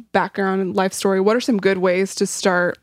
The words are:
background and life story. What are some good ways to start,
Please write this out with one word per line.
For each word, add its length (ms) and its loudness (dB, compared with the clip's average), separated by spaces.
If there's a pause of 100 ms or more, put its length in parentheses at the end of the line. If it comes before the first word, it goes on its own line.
(120)
background 480 -2
and 160 -4
life 160 0
story. 280 0
What 160 2
are 40 0
some 160 0
good 220 2
ways 380 0
to 100 0
start, 560 0